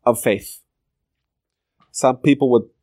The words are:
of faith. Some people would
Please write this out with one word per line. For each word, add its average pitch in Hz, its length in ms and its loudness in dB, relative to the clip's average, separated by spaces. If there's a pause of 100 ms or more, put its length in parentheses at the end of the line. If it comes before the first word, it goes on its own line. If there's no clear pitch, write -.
of 120 160 0
faith. - 400 -4 (1300)
Some 131 260 -2
people 143 340 0
would 117 180 2 (140)